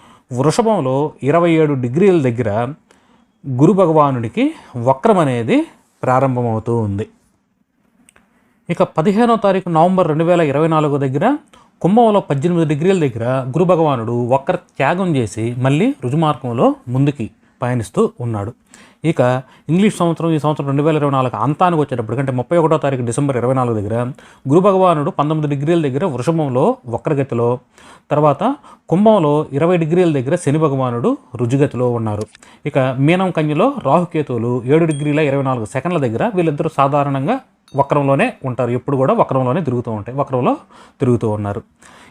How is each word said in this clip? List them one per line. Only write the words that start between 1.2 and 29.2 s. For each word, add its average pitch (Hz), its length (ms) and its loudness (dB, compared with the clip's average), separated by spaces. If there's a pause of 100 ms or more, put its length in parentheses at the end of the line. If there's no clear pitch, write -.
ఇరవై 165 280 2
ఏడు 156 220 2
డిగ్రీల 147 500 2
దగ్గర 120 520 -2 (760)
గురు 143 220 4
భగవానుడికి 156 840 2 (220)
వక్రం 135 420 2
అనేది 139 480 0 (360)
ప్రారంభమవుతూ 123 760 0
ఉంది. 101 320 -4 (1600)
ఇక 131 120 -2
పదిహేనవ 214 540 2
తారీఖు 190 320 0
నవంబర్ 180 400 2
రెండు 156 160 0
వేల 175 160 2
ఇరవై 151 280 0
నాలుగు 151 280 0
దగ్గర 147 420 0 (440)
కుంభంలో 208 380 4
పద్దెనిమిది 160 540 0
డిగ్రీల 180 260 0
దగ్గర 113 260 -2 (220)
గురు 165 160 0
భగవానుడు 123 640 0
వక్ర 135 280 0
త్యాగం 170 600 -2
చేసి 117 420 -2
మళ్ళీ 151 360 2 (100)
రుజుమార్గంలో 147 720 0 (140)
ముందుకి 127 420 -2 (320)
పయనిస్తూ 123 580 -2
ఉన్నాడు. 113 340 -6 (500)
ఇక 131 380 2 (260)
ఇంగ్లీష్ 190 280 2
సంవత్సరం, 165 340 0
ఈ 156 80 0
సంవత్సరం 147 280 -2
రెండు 139 160 0
వేల 160 140 2
ఇరవై 143 140 0
నాలుగు 127 260 -2
అంతానికి 151 440 0
వచ్చేటప్పటికి, 120 400 -4
అంటే 123 120 -2
ముప్పై 127 240 -2
ఒకటో 160 220 2
తారీఖు 139 240 -2
డిసెంబర్ 131 340 -2
ఇరవై 120 180 0
నాలుగు 120 260 0
దగ్గర 117 320 -4 (360)
గురు 156 120 4
భగవానుడు 185 500 2
పంతొమ్మిది 151 440 -2
డిగ్రీల 160 280 0
దగ్గర 139 220 -2
వృషభంలో 156 720 0 (100)
వక్రగతిలో, 120 720 -2 (520)
తర్వాత 151 440 2 (340)
కుంభంలో 165 640 4